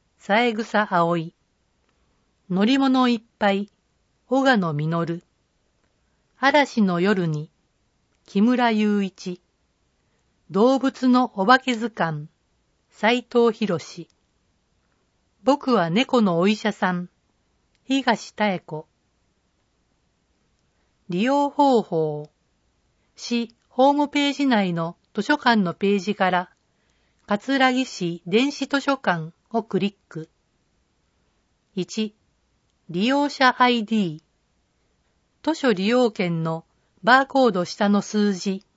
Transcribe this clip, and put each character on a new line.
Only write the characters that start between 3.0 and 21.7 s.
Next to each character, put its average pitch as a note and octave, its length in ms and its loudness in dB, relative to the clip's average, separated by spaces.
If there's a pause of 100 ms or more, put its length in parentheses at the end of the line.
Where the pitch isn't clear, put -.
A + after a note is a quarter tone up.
い A#3+ 60 2
っ A3 60 -10 (160)
ぱ G3+ 140 0
い、 G3 200 -4 (560)
小 C4+ 140 0
賀 C4 160 4
野 E3+ 160 -2
実。 E3 500 -4 (1160)
嵐 C#4 420 2
の F3+ 180 0
夜 F#3 280 0
に、 D3+ 240 -8 (720)
木 - 160 -2
村 A#3+ 300 2
雄 G#3 320 0
一。 F3+ 380 -10 (1080)
動 A#3+ 300 2
物 C4 300 -2
の B3 260 2
お G3 100 -2
化 B3+ 140 6
け B3+ 160 -2
図 A3 160 -6
鑑、 D#3 360 -6 (600)
斉 A#3+ 400 0
藤 A#3 260 2
博。 F3 520 -6 (1400)
僕 C4+ 300 0
は F3 160 2
猫 A#3 320 2
の F3 180 2
お F#3 80 2
医 G#3+ 80 2
者 G#3 160 -4
さ G3 200 -2
ん、 F3+ 180 -8 (760)
東 B3+ 520 -2
妙 G3+ 240 -2
子。 - 280 -14 (2250)
利 F3+ 120 -2
用 C#4+ 260 0
方 C4+ 320 2